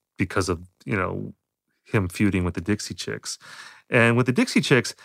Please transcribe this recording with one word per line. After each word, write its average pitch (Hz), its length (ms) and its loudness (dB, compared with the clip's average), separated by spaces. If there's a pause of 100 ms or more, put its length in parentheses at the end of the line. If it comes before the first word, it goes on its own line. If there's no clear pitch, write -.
(160)
because 95 320 -2
of, 87 180 -6 (180)
you 135 120 -2
know, 95 360 -4 (520)
him 98 240 0
feuding 95 340 2
with 87 120 -2
the - 60 -6
Dixie 101 320 -4
Chicks. - 460 -10 (500)
And 117 280 4
with 123 100 4
the 127 60 2
Dixie 226 280 2
Chicks, 127 440 2